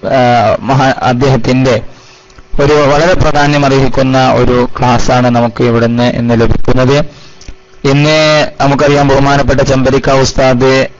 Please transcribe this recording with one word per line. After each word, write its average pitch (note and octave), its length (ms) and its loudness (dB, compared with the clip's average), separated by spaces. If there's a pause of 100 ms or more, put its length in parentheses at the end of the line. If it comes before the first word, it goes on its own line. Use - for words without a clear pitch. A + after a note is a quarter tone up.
ആ, A#2+ 540 0
മഹാ-, C3 380 -2
അദ്ദേഹത്തിന്റെ B2+ 840 -2 (800)
ഒരു C#3+ 100 2
വളരെ D3 400 2
പ്രാധാന്യം D3 520 0
അർഹിക്കുന്ന C3 680 0
ഒരു B2 360 0 (120)
ക്ലാസ്സാണ് B2 500 0
നമുക്ക് A#2+ 340 -2
ഇവിടുന്ന് A#2 400 0
ഇന്ന് A#2+ 380 0
ലഭിക്കുന്നത്. B2+ 640 2 (840)
ഇന്ന് D3+ 600 0 (100)
നമുക്കറിയാം, C#3+ 460 0
ബഹുമാനപ്പെട്ട C#3 540 0
ചെമ്പരിക്ക C3 500 0
ഉസ്താദ് C3 760 0 (120)